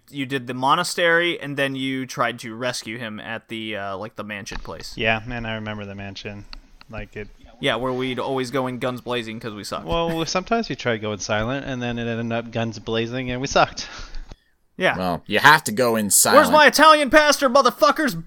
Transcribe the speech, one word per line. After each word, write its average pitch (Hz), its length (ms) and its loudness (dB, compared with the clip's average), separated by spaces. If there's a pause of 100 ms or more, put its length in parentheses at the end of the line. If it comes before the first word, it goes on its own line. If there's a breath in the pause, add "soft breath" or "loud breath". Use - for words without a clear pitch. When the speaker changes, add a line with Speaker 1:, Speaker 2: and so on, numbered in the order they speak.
(120)
Speaker 1:
you 139 160 -6
did 131 180 -4
the 127 80 -8
monastery, 170 840 2
and 143 180 -8
then 139 180 0
you 131 300 -4
tried 120 340 -2
to 113 140 -12
rescue 120 460 -6
him 107 200 -10
at 110 280 -10
the, 110 300 -8
uh, 98 200 -6
like, 107 180 -12
the 113 80 -10
mansion 104 360 -10
place. - 360 -12
Speaker 2:
Yeah, 110 300 -2
man, 120 220 -8
I 110 80 -6
remember 107 300 -8
the 98 100 -12
mansion. 101 500 -12 (440)
Like, 104 260 -12
it 107 120 -10 (320)
Speaker 1:
Yeah, 131 160 0
where 127 180 -4
we'd 127 260 -4
always 127 320 -4
go 131 160 0
in 127 120 -8
guns 123 220 -4
blazing 117 380 -6
'cause 117 140 -10
we 101 100 -12
sucked. - 220 -8
Speaker 2:
Well, 165 400 -2
sometimes 220 440 -2
we 147 60 -6
tried 117 220 -2
going 107 220 -6
silent, 113 460 -2
and 127 160 -6
then 120 180 -4
it 117 80 -4
ended 117 280 -4
up 117 160 -6
guns 113 280 -4
blazing, 117 520 -4
and 123 100 -4
we 139 60 -4
sucked. - 400 0 (880 loud breath)
Speaker 1:
Yeah. 160 220 0
Speaker 3:
Well, 90 300 -4
you 104 120 -2
have 151 260 8
to - 60 -2
go 117 260 2
in 104 120 0
silent. 113 280 6
Speaker 1:
"Where's 302 140 8
my 302 140 8
Italian 302 460 8
pastor, 294 380 6
motherfuckers?" 262 760 4